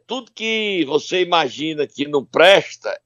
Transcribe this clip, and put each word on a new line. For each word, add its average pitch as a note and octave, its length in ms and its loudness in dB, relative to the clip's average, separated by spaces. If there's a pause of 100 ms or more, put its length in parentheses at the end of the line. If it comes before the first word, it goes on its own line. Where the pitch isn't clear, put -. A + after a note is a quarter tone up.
Tudo A#3+ 240 -8
que G#3+ 540 -4
você D3+ 380 -2
imagina D3+ 640 -2
que D3 200 -8
não D3 160 -2
presta, D#3 720 4 (120)